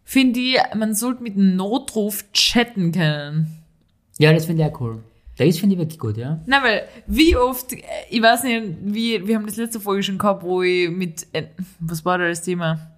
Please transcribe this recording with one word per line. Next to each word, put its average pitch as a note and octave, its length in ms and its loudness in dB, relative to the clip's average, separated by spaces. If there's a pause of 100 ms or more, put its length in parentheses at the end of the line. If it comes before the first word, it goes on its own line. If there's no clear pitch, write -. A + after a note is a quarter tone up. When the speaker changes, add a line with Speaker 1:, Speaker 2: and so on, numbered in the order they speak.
Speaker 1:
finde B3+ 360 2
ich, B3+ 180 2 (180)
man A3 200 -2
sollte A#3+ 260 -4
mit A3 140 -8
einem F#3+ 220 4
Notruf G#3 760 -2
chatten G#3 600 0
können. D3+ 560 0 (720)
Speaker 2:
Ja, D3+ 160 6
das D#3+ 120 2
finde D#3+ 180 0
ich D3+ 100 0
auch - 80 -10
cool. A2+ 220 -8 (340)
Das D#3 200 4
finde G3 180 2
ich F3+ 40 -4
wirklich D#3+ 200 -6
gut, G#2+ 180 -4
ja. D3 300 -6
Speaker 1:
Na, C#4 160 4
weil, A3 240 0 (200)
wie D4+ 300 6
oft, B3+ 360 -2
äh, - 60 -12 (300)
ich A#3 120 0
weiß A#3+ 220 4
nicht, A#3 200 -2 (200)
wie, G#3+ 440 -2
wir A3+ 80 2
haben G#3+ 100 -4
das G#3 120 -10
letzte A3+ 220 -6
Folge G3 240 -2
schon G3 140 -4
gehabt, G3 260 0
wo F3+ 200 -2
ich F3+ 260 0
mit, F3 440 -6
äh, D#3+ 140 -4 (320)
was E3 260 -8
war F3+ 120 2
da F3 100 0
das E3+ 140 -4
Thema? E3+ 380 -2 (180)